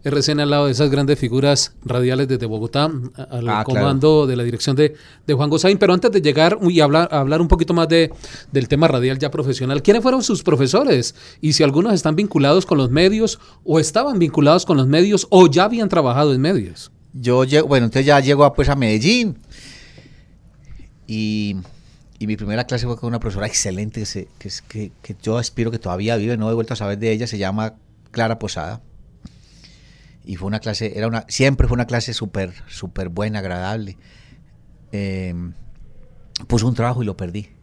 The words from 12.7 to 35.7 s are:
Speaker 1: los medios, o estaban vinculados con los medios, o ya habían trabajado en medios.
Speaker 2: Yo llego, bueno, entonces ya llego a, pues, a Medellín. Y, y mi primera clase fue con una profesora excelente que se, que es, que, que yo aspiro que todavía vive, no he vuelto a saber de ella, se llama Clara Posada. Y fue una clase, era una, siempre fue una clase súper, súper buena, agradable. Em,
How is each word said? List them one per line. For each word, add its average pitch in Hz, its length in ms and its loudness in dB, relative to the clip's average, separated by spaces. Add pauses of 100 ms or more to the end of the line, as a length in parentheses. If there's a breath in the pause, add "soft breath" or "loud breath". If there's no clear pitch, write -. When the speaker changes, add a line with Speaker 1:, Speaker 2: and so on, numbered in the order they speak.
Speaker 1:
los 127 140 2
medios, 202 500 2 (240 soft breath)
o 156 120 2
estaban 220 420 0
vinculados 160 460 4
con 160 120 2
los 131 100 2
medios, 180 440 2
o 185 160 10
ya 170 180 2
habían 226 240 -2
trabajado 143 440 2
en 127 60 0
medios. 131 540 -4 (180)
Speaker 2:
Yo 123 320 2
llego, 147 240 2
bueno, 127 200 4
entonces 131 180 0
ya 143 160 6
llego 143 240 4
a, 139 80 4
pues, 139 160 2
a 139 80 2
Medellín. 139 600 0 (1700 loud breath)
Y, 107 500 -4 (600 soft breath)
y 107 100 -8
mi 107 100 -4
primera 107 260 -6
clase 123 220 -4
fue 117 120 -6
con 120 120 -8
una 117 100 -4
profesora 101 260 -6
excelente 107 540 -6
que 104 60 -6
se, - 240 -12 (100)
que - 80 -16
es, - 140 -14
que, 107 400 -14
que - 200 -16
yo 110 160 -2
aspiro 117 320 -4
que 117 100 -6
todavía 98 360 -4
vive, 113 220 -2
no 107 120 -4
he 113 40 0
vuelto 117 180 -4
a 113 60 -6
saber 101 200 -4
de 110 140 -2
ella, 110 160 -4
se 113 100 -8
llama 104 380 -4 (360)
Clara 113 280 -2
Posada. 98 420 -10 (1400 soft breath)
Y 95 140 -12
fue 92 100 -10
una 107 140 -6
clase, 107 340 -6
era 107 140 -4
una, 113 180 -6
siempre 135 400 0
fue 120 80 0
una 120 100 -2
clase 117 280 -4
súper, 95 400 -6 (160)
súper 92 400 -10
buena, 104 300 -6
agradable. 98 580 -8 (960 soft breath)
Em, 92 580 -8 (960)